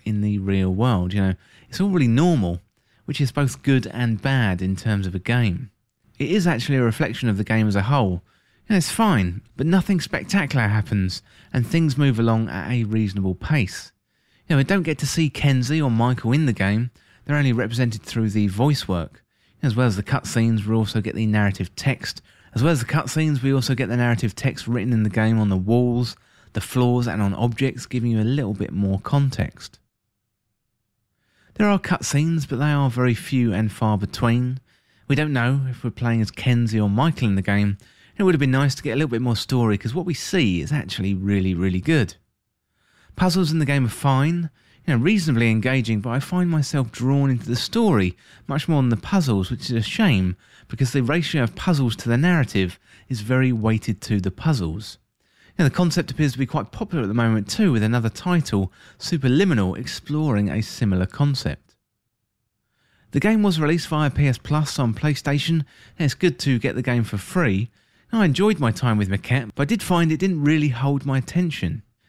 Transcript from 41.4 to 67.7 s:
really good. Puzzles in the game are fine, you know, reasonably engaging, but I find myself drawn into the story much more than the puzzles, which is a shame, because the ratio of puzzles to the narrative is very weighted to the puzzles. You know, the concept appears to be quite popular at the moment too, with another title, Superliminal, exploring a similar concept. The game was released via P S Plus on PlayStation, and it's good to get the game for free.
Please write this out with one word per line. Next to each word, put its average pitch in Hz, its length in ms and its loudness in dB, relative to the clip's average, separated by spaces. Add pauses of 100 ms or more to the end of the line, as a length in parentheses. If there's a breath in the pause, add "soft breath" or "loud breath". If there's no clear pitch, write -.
really 90 280 -2
good. 139 340 0 (1000 soft breath)
Puzzles 180 360 2
in 160 80 0
the 151 60 0
game 139 200 2
are 113 40 0
fine, 147 600 0 (360 soft breath)
you 156 80 0
know, 123 40 2
reasonably 139 540 2
engaging, 110 500 0
but 117 80 -6
I 120 100 -2
find 180 300 -2
myself 143 420 -2
drawn 139 380 0
into 123 160 -2
the 123 100 -2
story 123 640 0 (300 loud breath)
much 139 200 -4
more 156 140 2
than 127 80 2
the 113 80 0
puzzles, 120 540 0
which - 180 -8
is - 20 -4
a 117 100 0
shame, 101 540 0 (320 soft breath)
because 120 240 -2
the 139 120 0
ratio 151 400 0
of 110 120 -2
puzzles 139 420 0
to - 120 -6
the 117 80 2
narrative 131 640 2 (280 soft breath)
is 117 140 -6
very 127 300 2
weighted 110 500 -2
to 104 180 0
the 92 120 -2
puzzles. 104 640 -4 (600 soft breath)
You 180 60 2
know, 143 60 4
the - 60 -4
concept 175 360 0
appears 147 220 0
to 127 60 -6
be 135 60 0
quite 117 260 -4
popular 175 320 -4
at 98 40 -4
the 101 60 -4
moment 113 340 2
too, 202 240 2
with 113 120 2
another 113 260 0
title, 123 640 -2 (240 loud breath)
Superliminal, 135 800 0
exploring 127 720 -2
a 85 120 -2
similar 95 440 -2
concept. 135 680 -4 (1400)
The - 80 0
game 214 240 4
was 180 160 2
released 156 280 2
via 151 220 2
P 143 180 2
S 127 100 2
Plus 151 420 -2
on 120 140 2
PlayStation, 147 720 -2 (320 loud breath)
and 165 80 0
it's 135 80 0
good 180 260 0
to 131 200 2
get - 160 -4
the 127 60 -6
game 120 220 0
for 104 140 -6
free. 113 520 -2 (400 soft breath)